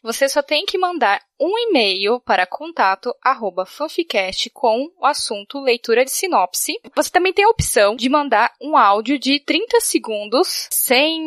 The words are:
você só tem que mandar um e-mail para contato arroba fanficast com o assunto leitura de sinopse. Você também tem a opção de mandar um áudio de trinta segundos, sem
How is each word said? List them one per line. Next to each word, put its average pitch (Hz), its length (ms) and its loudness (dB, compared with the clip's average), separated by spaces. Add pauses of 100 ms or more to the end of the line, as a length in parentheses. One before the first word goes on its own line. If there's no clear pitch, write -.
você 226 240 -2
só 285 160 0
tem 302 220 -2
que 392 140 -6
mandar 311 420 0 (180)
um 370 200 0
e-mail 233 640 0
para 185 260 0
contato 240 640 -4 (100)
arroba 202 440 -2
fanficast 240 880 -4
com 240 340 0 (100)
o - 60 -10
assunto 233 560 -2
leitura 240 440 2
de 262 80 -8
sinopse. 262 640 -2 (200)
Você 302 160 0
também 370 220 2
tem 403 120 2
a 427 60 6
opção - 460 2
de 233 120 -2
mandar 254 440 2 (100)
um 311 140 0
áudio 220 420 4
de 277 220 0
trinta 440 400 0
segundos, 220 920 -2
sem 311 560 0